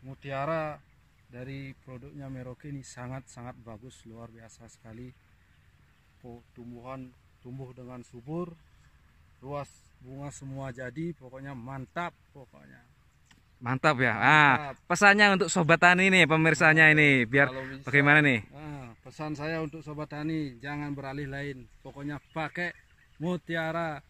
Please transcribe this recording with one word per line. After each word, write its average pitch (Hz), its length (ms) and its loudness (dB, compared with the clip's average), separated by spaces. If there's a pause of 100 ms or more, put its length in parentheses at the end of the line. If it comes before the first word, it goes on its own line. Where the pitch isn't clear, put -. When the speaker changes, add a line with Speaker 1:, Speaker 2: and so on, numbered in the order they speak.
Speaker 1:
Mutiara 143 800 -8 (480)
dari 135 560 -14
produknya 139 400 -16
Merauke 131 480 -14
ini 139 80 -12
sangat-sangat 127 800 -14
bagus, 113 480 -20
luar 113 240 -18
biasa 113 320 -20
sekali. 117 480 -20 (1080)
Po-, 120 200 -20 (160)
tumbuhan 123 560 -14 (280)
tumbuh 127 320 -16
dengan 123 280 -18
subur, 156 520 -12 (880)
ruas 139 280 -10 (320)
bunga 135 320 -14
semua 135 400 -12
jadi, 131 400 -10
pokoknya 135 400 -16
mantap 135 640 -10 (160)
pokoknya. - 480 -20 (800)
Speaker 2:
Mantap 131 400 0
ya. 117 160 2
Speaker 1:
Mantap. 104 80 0
Speaker 2:
Ah, 143 480 6 (160)
pesannya 202 480 6
untuk 175 160 -2
sobat 165 240 4
tani 180 320 6
nih, 185 160 6
pemirsanya 160 640 6
Speaker 1:
Nah, 151 80 8
Speaker 2:
ini, 135 320 4
biar 135 240 4
Speaker 1:
kalau 131 160 -10
bisa, 135 160 -14
Speaker 2:
bagaimana 143 400 6
nih? 123 240 2
Speaker 1:
nah, 139 560 -16
pesan 151 320 -10
saya 160 240 -6
untuk 160 240 -10
sobat 151 240 -12
tani, 151 480 -6
jangan 143 400 -8
beralih 139 320 -10
lain. 139 400 -10 (160)
Pokoknya 139 320 -12 (160)
pakai 165 400 -8 (480)
Mutiara 165 880 -4